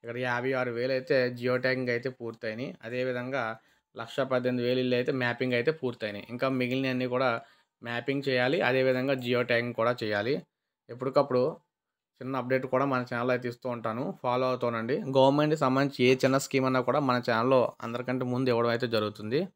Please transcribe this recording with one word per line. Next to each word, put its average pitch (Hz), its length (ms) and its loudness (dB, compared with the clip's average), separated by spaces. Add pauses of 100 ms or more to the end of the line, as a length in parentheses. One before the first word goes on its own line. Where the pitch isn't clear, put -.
ఇక్కడ 117 160 -8
యాభై 123 320 0
ఆరు 127 180 0
వేలు 120 240 -2
అయితే 131 220 0 (180)
జియో 123 220 0
ట్యాగింగ్ 127 360 0
అయితే 120 180 -2
పూర్తయినాయి. 117 580 -8 (140)
అదేవిధంగా 123 600 -4 (520)
లక్ష 117 260 -10
పద్దెనిమిది 127 440 0
వేలు 127 180 2
ఇల్లు 127 160 2
అయితే 127 140 0
మ్యాపింగ్ 127 420 0
అయితే 120 180 2
పూర్తయినాయి. 110 580 -6
ఇంకా 123 200 -2
మిగిలినవన్నీ 127 560 -2
కూడా 127 240 0 (520)
మ్యాపింగ్ 120 440 -4
చేయాలి, 131 360 2
అదేవిధంగా 131 520 2
జియో 123 280 0
ట్యాగింగ్ 120 320 0
కూడా 117 200 2
చేయాలి. 107 400 -2 (540)
ఎప్పటికప్పుడు 127 540 0 (760)
చిన్న 131 160 -6
అప్‌డేట్ 131 300 0
కూడా 131 200 2
మన 131 220 0
ఛానల్ 123 260 -2
అయితే 123 140 -4
ఇస్తూ 120 200 -10
ఉంటాను, 117 360 -4 (140)
ఫాలో 127 300 0
అవుతానండి. 120 480 -2 (160)
గవర్నమెంట్‌కి 147 500 6
సంబంధించి 135 420 2
ఏ 127 120 8
చిన్న 135 220 4
స్కీమ్ 131 300 0
అన్నా 131 140 0
కూడా 127 200 2
మన 127 240 2
ఛానల్లో 123 340 4 (200)
అందరికంటే 123 460 -4
ముందు 123 240 0
ఇవ్వడం 117 240 2
అయితే 120 140 -2
జరుగుతుంది. 107 520 -2 (160)